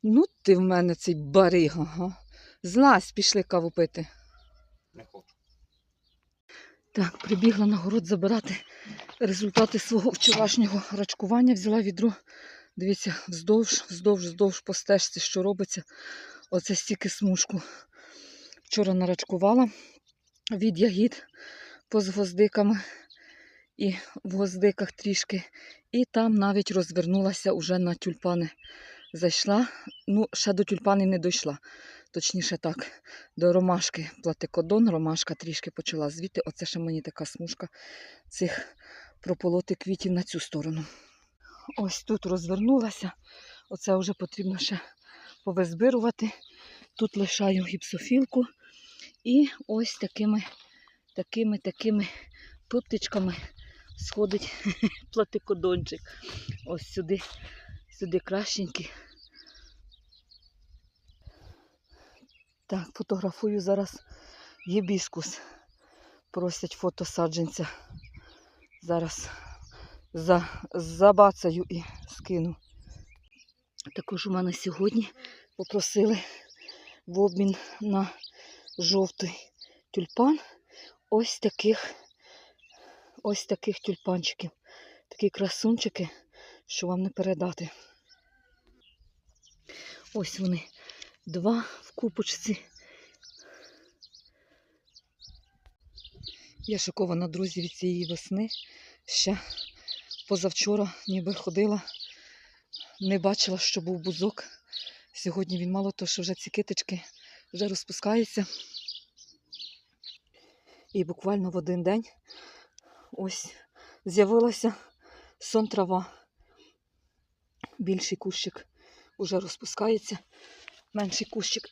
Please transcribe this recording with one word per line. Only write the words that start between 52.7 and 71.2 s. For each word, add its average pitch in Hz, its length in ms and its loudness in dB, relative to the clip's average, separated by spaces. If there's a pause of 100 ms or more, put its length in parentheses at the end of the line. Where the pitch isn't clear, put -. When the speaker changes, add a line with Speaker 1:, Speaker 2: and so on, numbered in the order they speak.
Speaker 1:
сходить 208 560 -2 (280)
<laughs> - 320 -2
платикодончик. 180 880 -2 (680)
Ось - 260 -8
сюди, 185 280 -2 (800)
сюди 180 200 -2
кращенький. 190 720 -4 (3750)
Так, 185 260 -4
фотографую 202 640 -4
зараз 196 400 -2 (680)
гібіскус. 185 720 -2 (920)
Просять 175 400 -4
фото - 340 -4
саджанця. 165 640 -2 (1120)
Зараз 165 480 -4 (840)
за-, 170 480 2 (120)
забацаю 180 960 6